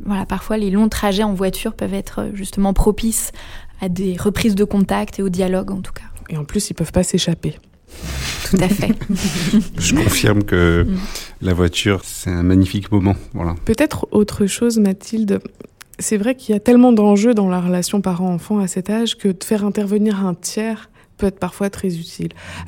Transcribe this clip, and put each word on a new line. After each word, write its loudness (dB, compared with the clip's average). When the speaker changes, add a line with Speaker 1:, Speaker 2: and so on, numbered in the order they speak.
Speaker 1:
voilà, -2
parfois, -2
les 0
longs 4
trajets 0
en 0
voiture -2
peuvent -4
être, -6
euh, -6
justement 0
propices 2
à -4
des -2
reprises 2
de 2
contact 0
et -4
au 0
dialogue, 0
en -6
tout -10
cas. -10
Speaker 2:
Et -6
en -6
plus, -4
ils -6
peuvent -4
pas 4
s'échapper. -2
Speaker 1:
Tout 6
à 2
fait. 2
Speaker 3:
<laughs> 0
Je 2
confirme 2
que 4
Speaker 1:
Mm. 0
Speaker 3:
la 2
voiture, 2
c'est -8
un -2
magnifique 2
moment. 4
Voilà. -4
Speaker 2:
Peut-être 0
autre 2
chose, 0
Mathilde. 0
C'est -2
vrai -2
qu'il -4
y 2
a -2
tellement 8
d'enjeux 6
dans 2
la 0
relation 0
parent-enfant -2
à 0
cet -6
âge -2
que -2
de -2
faire 0
intervenir 0
un -2
tiers -6
peut 0
être -4
parfois -4
très -4
utile. -8